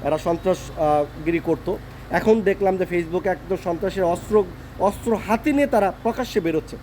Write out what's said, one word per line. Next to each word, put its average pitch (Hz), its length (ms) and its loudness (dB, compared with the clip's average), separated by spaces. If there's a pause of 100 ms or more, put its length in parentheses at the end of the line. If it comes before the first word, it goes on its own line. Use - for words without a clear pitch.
এরা 147 140 2
সন্ত্রাস, 170 400 0 (180)
আহ, 151 280 4 (220)
গিরি 170 120 2
করতো। 160 400 -2 (320)
এখন 220 300 4
দেখলাম 190 360 2
যে 180 140 0
Facebook-এ 175 380 -2
একদম 180 360 -2
সন্ত্রাসীরা 180 420 -2
অস্ত্র, 185 380 2 (340)
অস্ত্র 202 380 2
হাতে 226 360 0
নিয়ে 277 140 4
তারা 202 260 2 (100)
প্রকাশ্যে 175 380 -2
বেরোচ্ছে। 160 420 -2